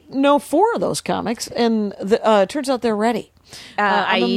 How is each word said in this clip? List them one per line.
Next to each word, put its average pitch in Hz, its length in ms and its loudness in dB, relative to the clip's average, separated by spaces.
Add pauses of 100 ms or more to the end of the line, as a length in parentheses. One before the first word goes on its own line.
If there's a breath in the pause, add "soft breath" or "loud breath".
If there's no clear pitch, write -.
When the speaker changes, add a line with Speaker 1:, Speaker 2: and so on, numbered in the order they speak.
(100)
Speaker 1:
know 285 300 2
four 403 340 2
of 220 60 -2
those - 200 -2
comics, 185 460 -4
and 220 540 0
the, 196 180 0 (100)
uh, 214 140 6
it 190 60 0
turns 269 200 -6
out 254 140 -2
they're 226 140 -2
ready. 220 340 -2 (480 loud breath)
Speaker 2:
Uh, 208 40 0
Speaker 1:
Uh, 202 260 2
I'm 190 140 2
a - 40 2
Speaker 2:
Aida. 240 100 0